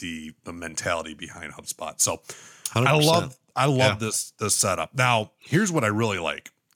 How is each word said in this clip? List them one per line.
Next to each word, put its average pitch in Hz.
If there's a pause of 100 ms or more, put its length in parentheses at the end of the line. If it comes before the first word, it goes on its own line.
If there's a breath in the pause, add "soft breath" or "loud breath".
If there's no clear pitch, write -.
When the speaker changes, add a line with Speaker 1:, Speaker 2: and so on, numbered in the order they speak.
Speaker 1:
the, 80 (120)
the 90
mentality 82
behind 78
HubSpot. -
So 82 (540 loud breath)
I 113
Speaker 2:
Hundred 139
percent. 151
Speaker 1:
love, 165 (180)
I 127
love 139
Speaker 2:
Yeah. 127
Speaker 1:
this, 107
this 104
setup. 87
Now, 123
here's 185
what 151
I 107
really 104
like 78 (240)